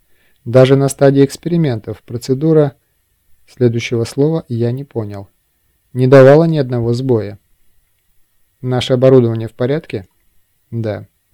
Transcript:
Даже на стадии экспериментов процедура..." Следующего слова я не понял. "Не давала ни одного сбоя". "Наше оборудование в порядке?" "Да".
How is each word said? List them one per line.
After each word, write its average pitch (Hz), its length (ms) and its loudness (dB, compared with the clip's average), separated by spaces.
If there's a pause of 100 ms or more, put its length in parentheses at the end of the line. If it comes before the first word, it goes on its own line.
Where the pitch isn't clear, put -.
(460)
Даже 131 320 4
на 139 100 0
стадии 139 380 2
экспериментов 135 800 -4
процедура..." 143 720 -2 (720)
Следующего 117 580 -2
слова 156 420 -2
я 117 240 -4
не 135 140 -10
понял. 101 420 -12 (640)
"Не 127 160 0
давала 139 380 6
ни 160 120 -2
одного 123 360 -4
сбоя". 113 440 -4 (1200)
"Наше 127 320 -4
оборудование 120 560 2
в - 40 -20
порядке?" 127 540 -6 (640)
"Да". 107 360 -8 (260)